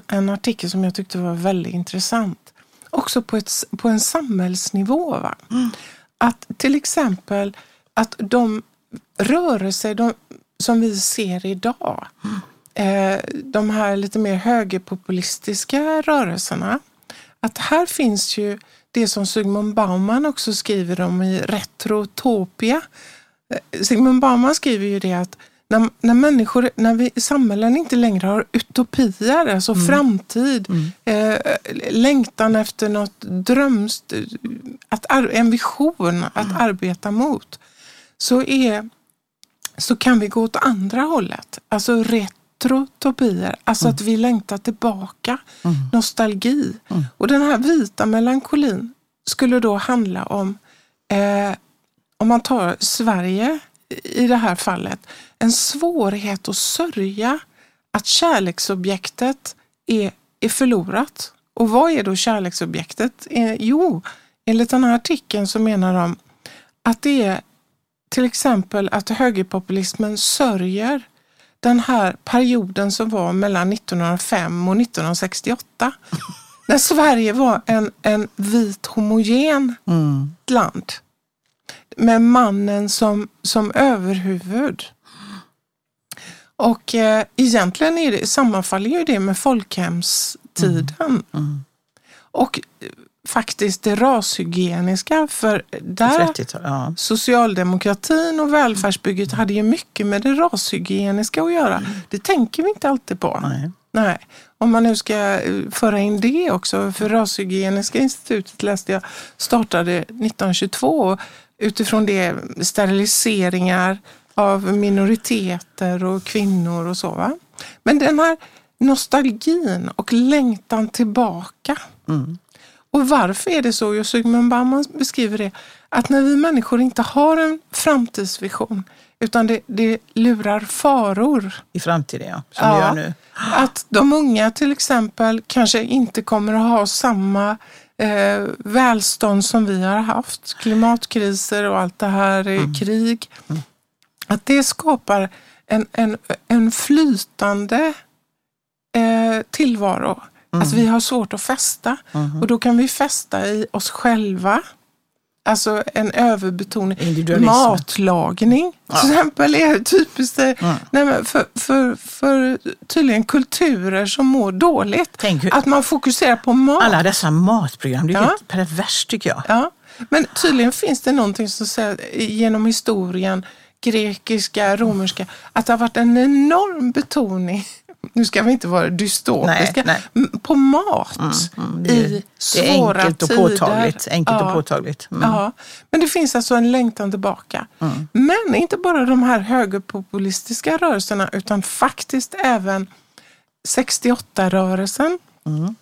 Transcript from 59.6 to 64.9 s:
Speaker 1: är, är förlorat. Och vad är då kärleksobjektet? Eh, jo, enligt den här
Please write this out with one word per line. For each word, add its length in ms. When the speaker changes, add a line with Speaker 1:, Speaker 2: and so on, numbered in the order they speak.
Speaker 1:
är, 240
är 80
förlorat. 840
Och 160
vad 220
är 100
då 140
kärleksobjektet? 1160
Eh, 240
jo, 480
enligt 240
den 140
här 100